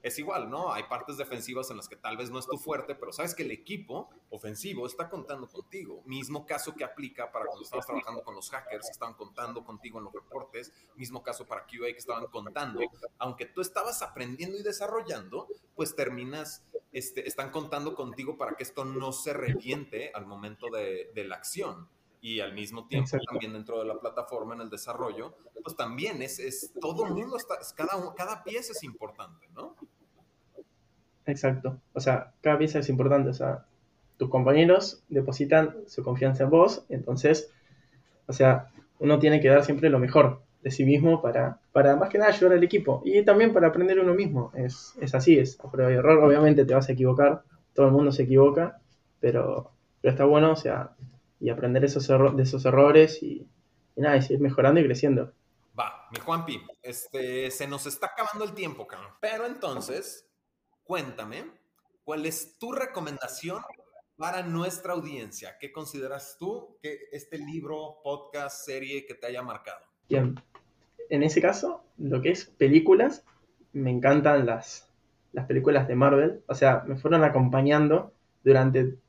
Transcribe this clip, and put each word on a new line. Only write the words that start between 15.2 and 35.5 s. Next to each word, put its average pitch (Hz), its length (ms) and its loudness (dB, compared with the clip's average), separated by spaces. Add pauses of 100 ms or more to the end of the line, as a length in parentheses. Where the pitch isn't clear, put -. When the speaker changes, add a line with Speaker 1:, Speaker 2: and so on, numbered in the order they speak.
Speaker 1:
pues - 220 -8
terminas, 135 680 -12 (280)
este, 127 340 -12
están 135 240 -10
contando 147 460 -10
contigo 131 420 -12
para 117 160 -10
que - 80 -14
esto 135 220 -12
no 135 260 -10
se 143 220 -10
reviente 131 800 -8
al 101 120 -14
momento 104 460 -16
de, 95 400 -10
de 104 120 -12
la 92 100 -14
acción. 101 540 -12 (320)
Y 113 200 -10
al 95 120 -10
mismo 107 360 -16
tiempo 131 160 -4
Speaker 2:
Exacto. - 260 -8
Speaker 1:
también 110 220 -12
dentro 110 260 -12
de 110 60 -8
la 113 160 -10
plataforma, 117 560 -10
en 117 60 -16
el 110 80 -16
desarrollo, 113 680 -12 (260)
pues 160 140 -16
también 135 440 -10
es, 131 200 -12
es 131 400 -12
todo 170 260 -6
el 180 80 -8
mundo 240 220 -10
está, - 240 -10
es - 120 -20
cada, 180 440 -8
cada 196 260 -10
pieza 233 300 -12
es - 100 -14
importante, 104 720 -18
¿no? 320 220 -20 (1500)
Speaker 2:
Exacto. 131 540 -4 (120)
O 143 80 -8
sea, 131 400 -2
cada 151 180 2
pieza 151 200 -2
es 139 100 -4
importante. 135 420 0
O 131 40 -6
sea, 135 320 -8 (500)
tus 127 140 -4
compañeros 156 800 4
depositan 147 680 2 (100)